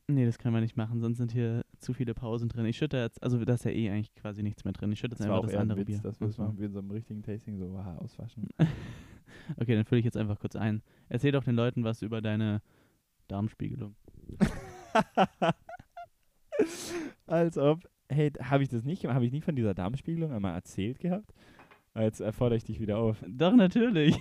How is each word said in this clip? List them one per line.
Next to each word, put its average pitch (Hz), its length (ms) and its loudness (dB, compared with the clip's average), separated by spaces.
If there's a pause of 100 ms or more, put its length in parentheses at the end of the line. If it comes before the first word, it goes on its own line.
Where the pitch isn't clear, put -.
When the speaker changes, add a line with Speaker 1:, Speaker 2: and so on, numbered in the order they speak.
Speaker 1:
Nee, 135 180 4
das 117 140 0
können 117 160 0
wir 113 60 2
nicht 113 160 -2
machen, 113 240 -2
sonst 117 160 -2
sind 120 160 -2
hier 117 300 0 (160)
zu - 140 -4
viele 120 220 -2
Pausen 117 340 -2
drin. 117 160 -2
Ich 113 120 0
schütte 143 200 -2
jetzt, 117 240 -4
also 123 220 0
da 123 120 4
ist - 100 -2
ja - 60 0
eh 110 200 0
eigentlich 107 240 -4
quasi 104 260 -8
nichts 104 220 -6
mehr 101 100 -4
drin. 101 200 -2
Ich 107 60 -6
schütte - 140 -6
jetzt - 60 -10
Speaker 2:
Das 104 80 -2
war 98 80 2
Speaker 1:
einfach 95 80 0
Speaker 2:
auch 110 40 -2
Speaker 1:
das 101 60 -4
Speaker 2:
eher 101 60 0
ein 107 100 2
Speaker 1:
andere 101 120 -2
Speaker 2:
Witz, 101 60 -4
Speaker 1:
Bier. 104 140 -4
Speaker 2:
dass 107 200 -8
wir 107 60 -2
das 107 80 -4
Speaker 1:
Ach - 20 -20
so. 107 60 -4
Speaker 2:
machen, 104 160 -4
wie 104 60 -4
in 101 80 -4
so 98 60 -6
einem 98 120 -8
richtigen 107 300 -8
Tasting, 104 380 -8
so, 92 180 -8
aha, 95 200 -10
auswaschen. - 500 -12 (100)
Speaker 1:
<laughs> 160 100 4 (880)
Okay, 117 180 2
dann 107 100 4
fülle 123 140 4
ich 113 60 2
jetzt 120 100 0
einfach 104 240 -2
kurz - 160 -6
ein. 107 280 -2 (260)
Erzähl 131 220 2
doch 139 120 2
den 123 120 2
Leuten 120 280 2
was 113 200 -2
über 110 180 -4
deine 107 400 0 (680)
Darmspiegelung. 104 680 -6 (440)
Speaker 2:
<laughs> - 1160 2 (1700)
Als 170 320 0
ob, 151 320 2 (200)
hey, 147 300 2
hab 139 220 0
ich 131 80 0
das 117 140 -2
nicht 151 180 -4
gemacht? 135 140 0
Hab 127 80 4
ich 120 80 2
nie 147 100 -4
von 160 140 -2
dieser 110 180 2
Darmspiegelung 135 580 -4
einmal 98 220 -2
erzählt 95 460 -6
gehabt? 185 340 -4 (640)
Jetzt 110 260 0
erfordere 113 360 2
ich 117 60 -2
dich - 160 -8
wieder 104 200 0
auf. 110 280 0
Speaker 1:
Doch, 127 280 4
natürlich. 185 640 6